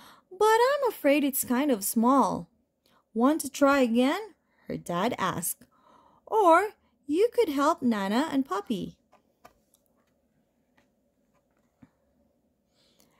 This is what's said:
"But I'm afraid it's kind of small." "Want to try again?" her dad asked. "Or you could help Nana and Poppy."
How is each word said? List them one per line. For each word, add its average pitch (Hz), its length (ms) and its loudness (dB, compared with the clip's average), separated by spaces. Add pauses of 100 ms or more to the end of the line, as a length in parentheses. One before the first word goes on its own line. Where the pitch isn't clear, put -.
(300)
"But 427 300 2 (100)
I'm 571 180 0
afraid 285 360 0
it's 269 200 -4
kind 262 280 -2
of 202 120 -2
small." 220 640 0 (640)
"Want 277 280 0
to 269 100 -8
try 277 300 2
again?" 262 540 0 (340)
her 156 80 -8
dad 175 420 -4
asked. - 460 -6 (600)
"Or 381 500 2 (320)
you 349 280 0
could 440 160 0
help 277 320 0
Nana 226 500 0
and 269 140 -2
Poppy." 185 500 -6 (4000)